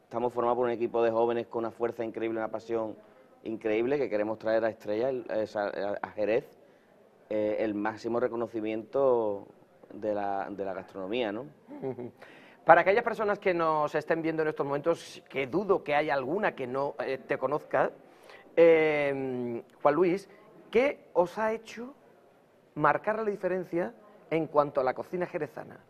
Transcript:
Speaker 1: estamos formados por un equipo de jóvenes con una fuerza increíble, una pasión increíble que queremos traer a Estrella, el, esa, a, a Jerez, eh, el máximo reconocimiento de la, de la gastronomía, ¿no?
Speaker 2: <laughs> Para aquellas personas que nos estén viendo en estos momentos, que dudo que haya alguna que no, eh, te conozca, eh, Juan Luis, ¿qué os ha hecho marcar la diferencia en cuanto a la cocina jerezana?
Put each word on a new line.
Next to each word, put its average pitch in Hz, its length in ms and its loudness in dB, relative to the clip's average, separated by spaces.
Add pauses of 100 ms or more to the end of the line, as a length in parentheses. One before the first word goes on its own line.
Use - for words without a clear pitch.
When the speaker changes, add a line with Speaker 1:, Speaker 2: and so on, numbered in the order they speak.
Speaker 1:
estamos 120 280 -2
formados 120 240 2
por 123 120 2
un 120 40 0
equipo 117 320 0
de 113 80 4
jóvenes 117 360 0
con 120 180 -6
una 110 60 -6
fuerza 117 340 -4
increíble, 113 340 -4
una 110 100 -4
pasión 110 460 -6 (480)
increíble 113 540 0
que 123 120 0
queremos 104 300 -2
traer 110 240 0
a 113 60 2
Estrella, 107 400 -4
el, 127 200 -4
esa, 104 380 -2
a, 98 340 -4
a - 100 -6
Jerez, 107 380 0 (800)
eh, 107 300 0
el 107 160 -2
máximo 110 460 -4
reconocimiento 113 1200 0 (480)
de 104 220 -2
la, 101 340 -4
de 98 160 -6
la 95 80 -6
gastronomía, 95 580 -4
¿no? 113 140 -8 (240)
Speaker 2:
<laughs> 277 160 -12 (800)
Para 170 160 10
aquellas 202 220 4
personas 214 360 -2
que 190 140 2
nos 156 420 0
estén 165 260 0
viendo 160 200 0
en 156 80 0
estos 151 160 -2
momentos, 143 640 -2
que 135 180 -2
dudo 185 360 0
que 147 120 0
haya 151 180 2
alguna 160 420 0
que 131 120 -6
no, 139 320 -2
eh, 131 260 -2
te 143 120 -2
conozca, 139 540 0 (640)
eh, 143 1080 4 (180)
Juan 147 140 4
Luis, 180 320 2 (420)
¿qué 269 440 2
os 175 240 2
ha 220 160 0
hecho 226 400 -12 (840)
marcar 151 420 2
la 220 120 -4
diferencia 185 640 -2 (360)
en 160 180 0
cuanto 147 340 2
a - 20 2
la 127 100 0
cocina 175 320 -6
jerezana? - 540 -8 (100)